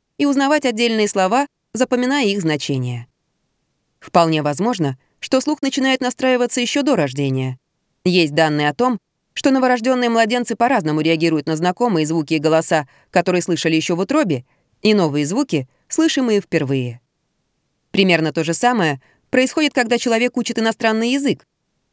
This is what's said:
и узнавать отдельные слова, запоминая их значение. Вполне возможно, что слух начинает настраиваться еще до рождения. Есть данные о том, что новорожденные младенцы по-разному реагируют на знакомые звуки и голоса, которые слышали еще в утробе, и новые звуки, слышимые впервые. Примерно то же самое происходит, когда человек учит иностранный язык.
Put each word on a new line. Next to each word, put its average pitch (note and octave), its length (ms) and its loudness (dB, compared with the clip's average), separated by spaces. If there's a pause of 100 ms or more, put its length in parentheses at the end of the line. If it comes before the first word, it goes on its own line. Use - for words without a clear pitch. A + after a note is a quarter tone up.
(180)
и C#4+ 80 0
узнавать C#4+ 380 2
отдельные A3+ 440 0
слова, G#3 380 0 (280)
запоминая B3+ 520 0
их G3+ 140 0
значение. C3 680 -4 (960)
Вполне D#3+ 420 2
возможно, D3+ 560 -2 (200)
что - 220 0
слух D4+ 220 -4
начинает C4 380 0
настраиваться B3+ 600 -2
еще B3+ 220 -2
до C4 140 2
рождения. C3 640 -2 (460)
Есть F3 300 2
данные D3+ 340 2
о C#3+ 60 -2
том, B3 240 0 (360)
что - 160 0
новорожденные B3 580 2
младенцы A3+ 480 0
по-разному F3+ 440 0
реагируют D#3+ 460 0
на D#3 100 -2
знакомые F3+ 500 0
звуки D#3+ 280 -2
и D#3+ 40 2
голоса, D#3 500 0 (220)
которые F3+ 320 0
слышали E3 320 -2
еще D#3+ 220 0
в E3+ 40 -2
утробе, G3 440 0 (380)
и G#3+ 120 4
новые D3 320 0
звуки, F3 420 -2 (200)
слышимые B3+ 520 0
впервые. C3 600 -2 (960)
Примерно E3+ 340 2
то D#3+ 140 -2
же E3 80 -2
самое F3+ 480 0 (300)
происходит, C4 420 0
когда A#3+ 240 0
человек A#3+ 400 0
учит A#3+ 220 -4
иностранный A3+ 540 -2
язык. C#4 340 -2 (460)